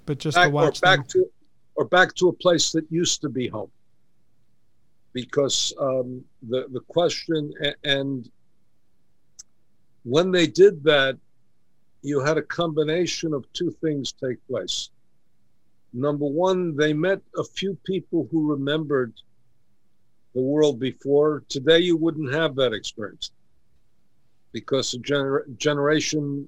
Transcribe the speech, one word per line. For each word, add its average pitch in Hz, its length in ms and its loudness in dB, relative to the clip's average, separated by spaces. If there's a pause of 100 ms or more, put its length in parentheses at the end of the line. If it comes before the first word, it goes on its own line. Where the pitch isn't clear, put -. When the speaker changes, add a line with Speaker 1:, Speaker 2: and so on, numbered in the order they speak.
Speaker 1:
but 147 120 -4
just 156 180 -4
Speaker 2:
Back, 175 120 6
Speaker 1:
to 147 40 2
watch 147 260 2
Speaker 2:
or - 40 -10
back 180 180 6
Speaker 1:
them. 135 100 -10
Speaker 2:
to, - 200 2 (460)
or 151 100 -2
back 180 300 4
to 180 140 2
a 156 40 2
place 175 380 2
that 160 180 -2
used 165 320 -2
to 147 80 -4
be 120 180 -4
home. 98 240 -10 (1400)
Because, 127 680 -2
um, 131 440 -2 (240)
the, 131 240 -4
the 123 100 -8
question, 156 720 -2 (100)
a-, 147 200 -2
and 139 460 -2 (1700)
when 160 280 2
they 175 160 4
did 175 360 6
that, 135 340 4 (840)
you 139 200 -2
had 151 160 0
a 151 60 -2
combination 160 880 -2
of - 200 -8
two 175 180 -4 (100)
things 147 320 -4
take 127 340 -8
place. 107 420 -6 (1040)
Number 143 320 -2
one, 175 520 0
they 151 160 2
met 180 260 0 (180)
a 156 60 -4
few 190 420 -6
people 170 460 -2
who 156 180 0
remembered 139 640 -2 (1200)
the 127 80 -2
world 143 380 2
before. 143 680 0
Today, 151 300 4
you 175 180 2
wouldn't 156 360 -2
have 151 220 0
that 127 180 2
experience - 580 -10 (1200)
because 123 400 -2
a 123 60 -8
gener-, 139 580 -2
generation, 147 920 0